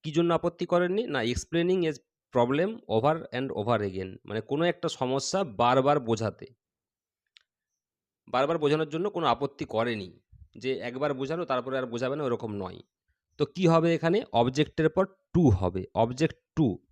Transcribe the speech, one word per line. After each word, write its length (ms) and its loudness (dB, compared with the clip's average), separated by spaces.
কী 80 -6
জন্য 220 2
আপত্তি 320 -2
করেননি? 420 0
না, 120 -2
explaining 680 0
a 40 -4
problem 340 2
over 460 0
and 140 -4
over 260 0
again, 460 -4
মানে 160 -4
কোনো 220 -2
একটা 260 -2
সমস্যা 540 -2
বারবার 560 2
বোঝাতে, 460 -4
বারবার 300 0
বোঝানোর 320 2
জন্য 200 -4
কোনো 180 -2
আপত্তি 380 -2
করেনি, 540 -4
যে 200 -4
একবার 360 -4
বোঝালো 320 -6
তারপরে 320 -4
আর 80 -2
বোঝাবে 300 -4
না, 80 -6
ওরকম 300 -4
নয়। 260 -8
তো 80 0
কি 220 0
হবে 280 4
এখানে? 280 0
অবজেক্টের 560 2
পর 160 0
to 440 2
হবে, 360 0
object 380 0
to 160 2